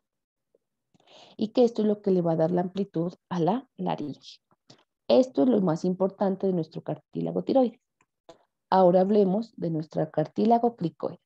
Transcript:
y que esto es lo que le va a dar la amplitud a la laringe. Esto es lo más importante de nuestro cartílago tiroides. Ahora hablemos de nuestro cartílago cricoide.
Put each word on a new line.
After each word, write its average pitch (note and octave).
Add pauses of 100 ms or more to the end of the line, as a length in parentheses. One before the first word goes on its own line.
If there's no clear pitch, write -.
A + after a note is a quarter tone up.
(1400)
y G#3+
que B3+
esto A#3
es G#3+
lo G#3
que G3
le F#3
va E3+
a E3
dar E3
la F3+
amplitud F#3 (160)
a F3+
la F#3+ (100)
laringe. E3 (680)
Esto B3+
es C4
lo G#3+
más E3+
importante F#3+
de F#3
nuestro E3
cartílago E3
tiroides. A#3+ (880)
Ahora F#3
hablemos G3+
de E3+
nuestro D#3+
cartílago A#3
cricoide. -